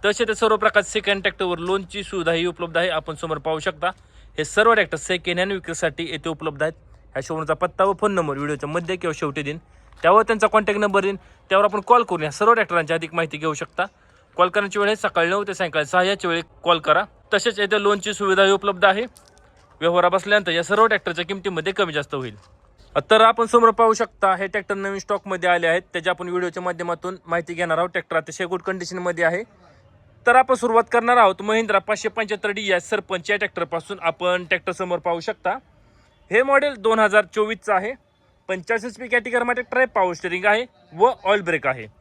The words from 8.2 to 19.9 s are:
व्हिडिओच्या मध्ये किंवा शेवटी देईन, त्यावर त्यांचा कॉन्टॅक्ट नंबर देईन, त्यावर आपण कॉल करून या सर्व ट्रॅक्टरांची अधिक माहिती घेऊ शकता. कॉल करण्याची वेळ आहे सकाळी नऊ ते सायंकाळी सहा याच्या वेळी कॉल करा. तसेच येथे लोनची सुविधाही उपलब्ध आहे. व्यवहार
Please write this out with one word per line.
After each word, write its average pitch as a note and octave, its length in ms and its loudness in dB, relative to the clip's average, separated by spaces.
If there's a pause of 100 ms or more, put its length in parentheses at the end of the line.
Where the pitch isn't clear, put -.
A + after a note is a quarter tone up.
व्हिडिओच्या D3 320 -6
मध्ये E3+ 280 -6
किंवा F3 200 -6
शेवटी D3 260 -6
देईन, D3 160 -8 (440)
त्यावर G3 200 6
त्यांचा A3 240 2
कॉन्टॅक्ट G#3 340 2
नंबर G3+ 220 2
देईन, G3 140 -2 (340)
त्यावर G3 140 4
आपण G3+ 180 0
कॉल A#3+ 220 6
करून E3+ 180 -4
या D3+ 100 -4
सर्व G#3+ 200 4
ट्रॅक्टरांची E3+ 420 2
अधिक E3 200 -6
माहिती E3 240 -4
घेऊ D#3 160 -2
शकता. - 320 -6 (500)
कॉल F3+ 120 6
करण्याची G3+ 300 -2
वेळ G3+ 100 2
आहे G#3+ 100 2
सकाळी A3 320 0
नऊ G3+ 140 0
ते G3 100 -6
सायंकाळी D#3+ 320 -2
सहा F3+ 160 2
याच्या F#3+ 280 0
वेळी E3+ 120 -2 (220)
कॉल E3+ 160 2
करा. D#3+ 240 2 (300)
तसेच G3+ 240 0
येथे G#3 240 0
लोनची G3+ 320 0
सुविधाही G3 380 4
उपलब्ध G3 320 0
आहे. G3+ 200 4 (760)
व्यवहार F3 280 4